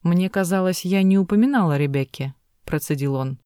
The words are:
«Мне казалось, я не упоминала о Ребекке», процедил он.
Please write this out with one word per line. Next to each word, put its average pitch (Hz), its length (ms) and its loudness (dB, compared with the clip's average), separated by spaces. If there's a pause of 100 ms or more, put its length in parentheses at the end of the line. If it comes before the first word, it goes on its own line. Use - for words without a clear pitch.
«Мне 175 260 2
казалось, 185 540 -2
я 190 180 0
не 190 160 4
упоминала 208 580 2
о - 20 0
Ребекке», 135 580 -4 (300)
процедил 143 500 -4
он. 131 300 -6